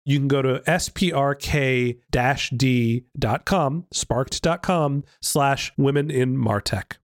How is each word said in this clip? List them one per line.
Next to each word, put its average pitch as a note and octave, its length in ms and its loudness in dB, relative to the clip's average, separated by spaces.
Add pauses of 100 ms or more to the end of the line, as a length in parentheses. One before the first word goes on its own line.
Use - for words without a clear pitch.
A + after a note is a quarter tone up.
you C#3 160 2
can C#3 80 2
go C#3 120 2
to C3 240 0
S F3 240 0
P F3 240 -2
R C#3 220 0
K B2+ 640 0 (140)
dash C3+ 380 0
D B2 540 2 (140)
dot C3 260 -2
com, E3 480 0
sparked - 500 -4
dot E3+ 200 0
com D3 400 0 (180)
slash C#3 560 0
women C#3+ 320 2
in B2+ 280 0
martech. G#2 680 -4